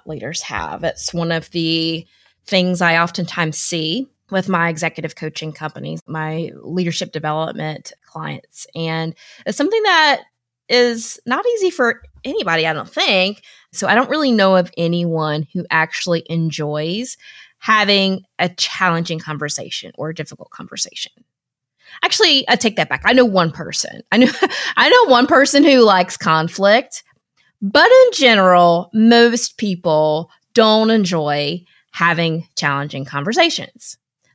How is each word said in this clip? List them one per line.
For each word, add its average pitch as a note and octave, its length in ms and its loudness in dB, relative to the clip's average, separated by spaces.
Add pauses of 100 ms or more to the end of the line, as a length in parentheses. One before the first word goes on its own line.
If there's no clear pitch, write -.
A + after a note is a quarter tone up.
leaders D3+ 360 -10
have. D#2+ 420 -10
It's - 300 -6
one E3+ 180 -4
of E3 200 -6
the E3 560 -4 (380)
things F3+ 360 0
I E3 160 2
oftentimes E3+ 600 -4
see F3 500 -2 (240)
with F#3+ 160 -2
my E3+ 220 0
executive D#3+ 460 -6
coaching D#3 360 -10
companies, D3+ 560 -12
my D#3 440 -8 (100)
leadership E3+ 500 -6
development D#3 800 -6 (140)
clients. - 600 -12 (100)
And D#3+ 380 -6 (320)
it's - 120 -6
something G#4+ 260 -2
that D#4+ 400 2 (440)
is A#3+ 580 0
not C4+ 200 -4
easy G#4 260 -2
for A#3+ 320 -2 (200)
anybody, F3+ 420 -2
I D#3+ 80 0
don't D#3 160 -8
think. G#3 520 -2 (300)
So - 160 -6
I F#3+ 80 4
don't B3 140 2
really D4 220 0
know F#3+ 240 4
of F3+ 220 0
anyone E3 760 -2
who F3 180 -6
actually D#3+ 580 -2
enjoys E3 880 -6 (400)
having G3 640 0 (140)
a F3 120 -2
challenging E3+ 680 -4
conversation D3 760 -10
or D3+ 140 -8
a E3 60 -10
difficult - 360 -16
conversation. - 600 -14 (920)
Actually, D#4+ 440 2
I B3 80 2
take A3 220 -2
that D#3 120 -2
back. C3+ 160 -6
I A3 80 4
know B3+ 120 6
one F#3 260 2
person. - 500 -10 (100)
I G3+ 60 2
know, B3 140 6 (220)
<laughs> - 240 -8
I C4 120 4
know A#4+ 160 6
one B3+ 220 4
person C#4 360 4
who C4+ 200 6
likes F#3 340 4
conflict, F#3+ 840 0 (580)
but C#4+ 280 4
in B4+ 240 8
general, F3+ 800 4
most A#3 640 4
people D#3+ 720 0 (240)
don't A3 360 4
enjoy E3+ 720 -2 (280)
having E3 640 -2
challenging C#3+ 500 -4
conversations. F#3 920 -4 (380)